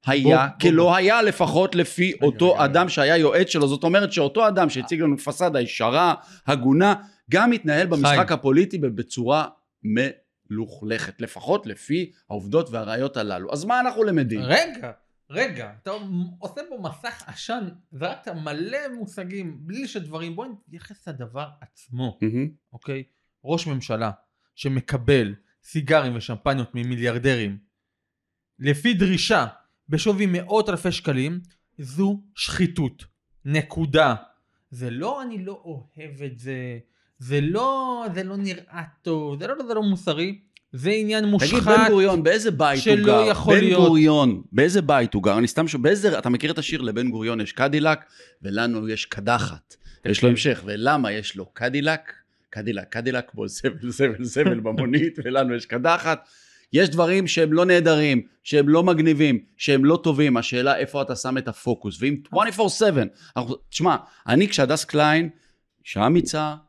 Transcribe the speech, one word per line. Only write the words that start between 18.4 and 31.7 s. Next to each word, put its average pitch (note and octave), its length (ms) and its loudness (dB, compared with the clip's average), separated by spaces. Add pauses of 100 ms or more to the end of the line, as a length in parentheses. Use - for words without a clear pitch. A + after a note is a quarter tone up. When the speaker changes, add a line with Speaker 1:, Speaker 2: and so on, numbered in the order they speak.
Speaker 2:
מושגים, F#3+ 600 -12
בלי G#3 280 -12
שדברים, E3 480 -10
בוא A3+ 100 -10
נתייחס G3 640 -20
לדבר B2+ 380 -12 (160)
עצמו, B2 600 -10
Speaker 1:
מהמם. A#2 260 -2 (260)
Speaker 2:
אוקיי? C3+ 300 -12 (400)
ראש E3 240 -4
ממשלה A2+ 440 -6 (440)
שמקבל C3 800 0 (300)
סיגרים C#3+ 520 0
ושמפניות B2 600 -4
ממיליארדרים, A#2+ 840 -2 (1000)
לפי C#3+ 340 0
דרישה, F#3 520 2 (440)
בשווי G3 360 0
מאות F#3+ 440 0
אלפי F3+ 220 -2
שקלים, D3 480 -4 (380)